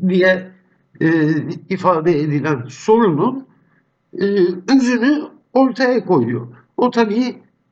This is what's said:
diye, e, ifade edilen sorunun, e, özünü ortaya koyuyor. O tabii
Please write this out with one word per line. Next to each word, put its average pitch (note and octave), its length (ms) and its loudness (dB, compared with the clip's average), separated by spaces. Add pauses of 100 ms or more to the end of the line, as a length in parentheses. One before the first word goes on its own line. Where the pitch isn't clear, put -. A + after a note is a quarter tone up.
diye, F#3 440 0 (500)
e, D#3+ 280 2 (400)
ifade F3 500 0
edilen D3 500 -4
sorunun, A3 800 0 (640)
e, - 120 -4 (500)
özünü B3+ 460 2 (320)
ortaya B3+ 520 0
koyuyor. A#2+ 420 -2 (300)
O B3 140 0
tabii A#3 500 -2 (300)